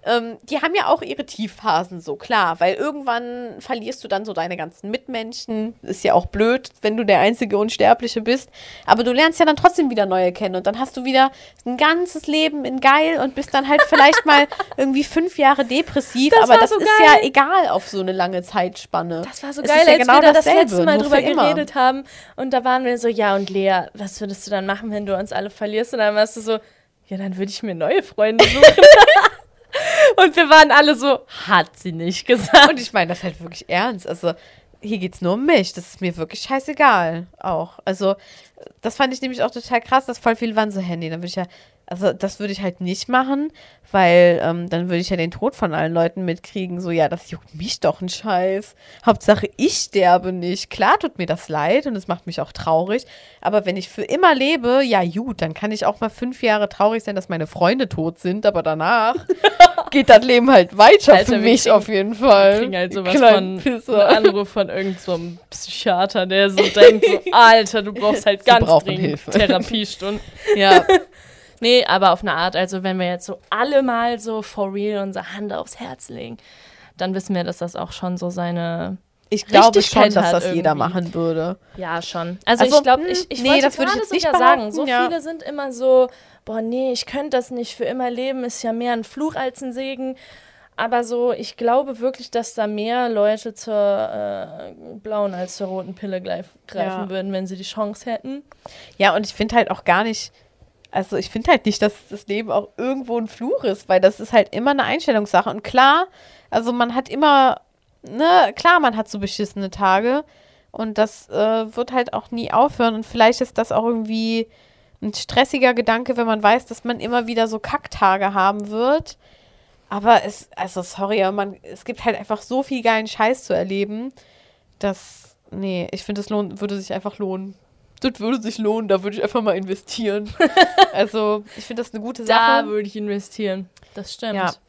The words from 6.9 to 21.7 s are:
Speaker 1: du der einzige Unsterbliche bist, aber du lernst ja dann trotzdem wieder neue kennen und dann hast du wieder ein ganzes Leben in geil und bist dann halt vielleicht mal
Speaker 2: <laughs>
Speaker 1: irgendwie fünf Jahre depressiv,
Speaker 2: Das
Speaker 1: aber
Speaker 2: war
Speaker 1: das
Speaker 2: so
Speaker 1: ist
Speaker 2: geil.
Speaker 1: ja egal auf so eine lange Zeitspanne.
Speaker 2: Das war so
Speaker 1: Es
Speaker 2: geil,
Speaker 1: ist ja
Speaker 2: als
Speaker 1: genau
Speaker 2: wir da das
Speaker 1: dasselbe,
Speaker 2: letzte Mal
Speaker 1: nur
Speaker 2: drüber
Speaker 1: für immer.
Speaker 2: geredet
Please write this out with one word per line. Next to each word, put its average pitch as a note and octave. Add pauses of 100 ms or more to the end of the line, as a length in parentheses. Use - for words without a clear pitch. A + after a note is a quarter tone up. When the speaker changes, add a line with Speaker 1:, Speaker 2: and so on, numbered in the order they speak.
Speaker 1:
du A#3
der G3
einzige G3+
Unsterbliche A3+
bist, B3 (380)
aber A3+
du A#3+
lernst D#4+
ja E4+
dann D4+
trotzdem F4
wieder G#3+
neue F#3
kennen F#3
und F#3
dann A3
hast C4
du B3+
wieder C4+ (340)
ein B3
ganzes D#4+
Leben D4+
in B3+
geil D4+
und C4
bist -
dann C4+
halt D4
vielleicht F#4+
mal D4 (160)
Speaker 2:
<laughs> -
Speaker 1:
irgendwie C4+
fünf E4
Jahre C4+
depressiv, C4
Speaker 2:
Das A4+
Speaker 1:
aber B3
Speaker 2:
war A4+
Speaker 1:
das A4+
Speaker 2:
so A4
Speaker 1:
ist -
Speaker 2:
geil. G#4+ (100)
Speaker 1:
ja -
egal C#4+
auf -
so G3
eine F#3
lange F#3
Zeitspanne. E3+
Speaker 2:
Das -
war C#4+
so C#4+
Speaker 1:
Es -
Speaker 2:
geil, D4+
Speaker 1:
ist E4+
ja D4+
Speaker 2:
als D#4+
Speaker 1:
genau B3
Speaker 2:
wir D4
da D#4
das D#4
Speaker 1:
dasselbe, D#4+
Speaker 2:
letzte B3
Mal D#4
Speaker 1:
nur D4+
Speaker 2:
drüber C#4+
Speaker 1:
für C#4
immer. D4+
Speaker 2:
geredet D4